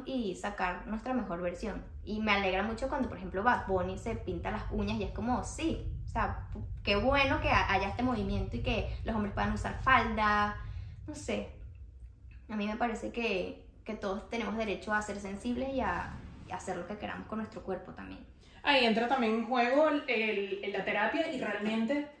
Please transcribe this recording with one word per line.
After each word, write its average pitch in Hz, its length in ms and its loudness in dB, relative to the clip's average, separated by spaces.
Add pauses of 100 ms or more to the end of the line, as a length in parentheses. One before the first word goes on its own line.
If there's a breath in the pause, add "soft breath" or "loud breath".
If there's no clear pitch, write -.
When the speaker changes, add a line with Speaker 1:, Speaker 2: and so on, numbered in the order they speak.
Speaker 1:
y 226 300 -2
sacar 190 500 -4
nuestra 226 260 -4
mejor 180 300 -2
versión. 180 420 -4 (200)
Y 214 160 -4
me 214 120 4
alegra 190 300 4
mucho 226 260 -2
cuando, 269 200 0
por 185 100 -8
ejemplo, 185 240 -4
Bad 233 240 4
Bunny 185 320 2
se 226 160 -4
pinta 180 360 -4
las 214 200 -2
uñas 208 280 0
y 202 60 -2
es 185 80 -2
como, 220 320 0
sí, - 480 -2 (120)
o - 40 -6
sea, - 400 0 (340)
qué 202 140 4
bueno 269 440 4
que 302 100 2
ha-, 190 220 6
haya 196 160 2
este 240 140 -2
movimiento 202 540 0
y 240 60 -4
que 208 420 0
los 220 120 -2
hombres 208 180 -2
puedan 208 180 0
usar 202 300 -4
falda, 214 720 4 (500 loud breath)
no 302 80 -8
sé. 208 340 -4 (1000)
A 214 80 -6
mí 208 100 0
me 214 100 -2
parece 220 360 -2
que, 208 520 -2 (200)
que 220 100 -6
todos 208 360 -4
tenemos 220 260 -2
derecho 214 360 -2
a 214 100 2
ser 202 180 -6
sensibles 240 500 -2
y 269 100 0
a, 180 340 -2 (340)
y - 40 -10
a - 40 -4
hacer 185 200 -4
lo 175 100 -6
que 208 120 -6
queramos 185 280 -8
con 214 120 -4
nuestro 214 240 -6
cuerpo - 300 -6
también. - 280 -12 (420 loud breath)
Speaker 2:
Ahí 269 240 6
entra 226 220 4
también 240 260 4
en 226 120 2
juego 254 420 6
el, 294 200 2
el, 202 640 0
la 190 120 0
terapia 220 480 2
y 254 80 -2
realmente 220 680 0 (120)